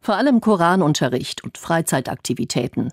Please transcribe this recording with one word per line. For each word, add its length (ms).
Vor 160
allem 240
Koranunterricht 1040
und 140
Freizeitaktivitäten. 1300